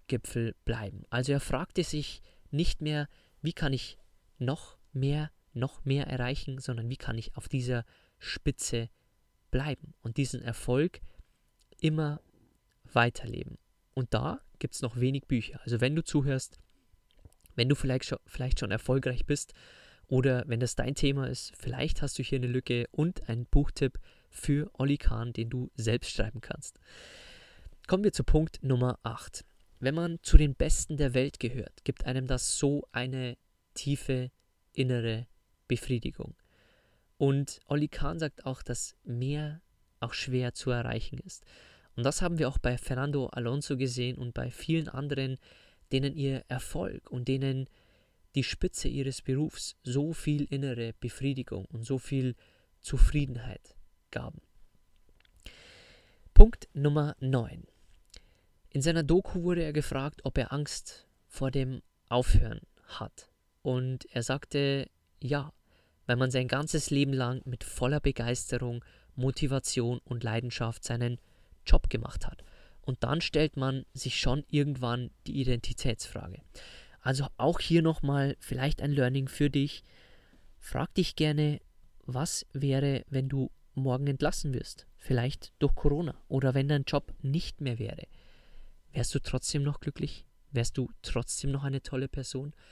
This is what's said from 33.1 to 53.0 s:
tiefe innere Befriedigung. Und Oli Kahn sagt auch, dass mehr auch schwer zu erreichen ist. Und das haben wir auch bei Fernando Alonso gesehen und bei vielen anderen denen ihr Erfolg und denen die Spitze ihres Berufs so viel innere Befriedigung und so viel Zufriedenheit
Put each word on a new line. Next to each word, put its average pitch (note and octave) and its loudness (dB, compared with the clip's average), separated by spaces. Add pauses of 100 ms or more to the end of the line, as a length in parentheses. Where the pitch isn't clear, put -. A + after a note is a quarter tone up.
tiefe C3 -4 (420)
innere A#2+ -2 (420)
Befriedigung. - -4 (840)
Und C#3 0
Oli D3 0
Kahn D#3+ -4
sagt D#3 -6
auch, C3 -6
dass - -8
mehr D3 -4 (400)
auch A#2 -6
schwer B2+ -2
zu - -4
erreichen A#2+ -2
ist. - -16 (500)
Und A#2 -2
das C#3 2
haben F3 0
wir C3 2
auch C#3+ -2
bei B2 2
Fernando C3+ -2
Alonso C3 -4
gesehen B2 -4
und A#2+ -8
bei B2 -6
vielen D#3+ -2
anderen C3+ -4 (540)
denen C#3 0
ihr C#3 -4
Erfolg - -6
und B2 -4
denen C3+ -2 (680)
die C3+ 2
Spitze - -4
ihres C3+ -4
Berufs - -4
so C#3+ -2
viel D3 -2
innere B2 -4
Befriedigung B2+ -6
und A2+ -10
so C3 -2
viel B2+ -2 (460)
Zufriedenheit - 2 (340)